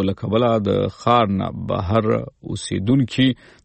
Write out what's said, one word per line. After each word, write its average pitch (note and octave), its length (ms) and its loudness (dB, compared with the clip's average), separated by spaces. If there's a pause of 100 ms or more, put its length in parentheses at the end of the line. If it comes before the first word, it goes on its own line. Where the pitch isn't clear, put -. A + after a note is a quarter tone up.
له F#2+ 140 -4
کبله A2+ 300 2 (180)
د G2 100 2 (160)
ښار A#2 460 2
نه F#2 80 -4 (220)
بهر G2 340 0 (140)
اوسېدونکي A#2+ 1080 -2 (380)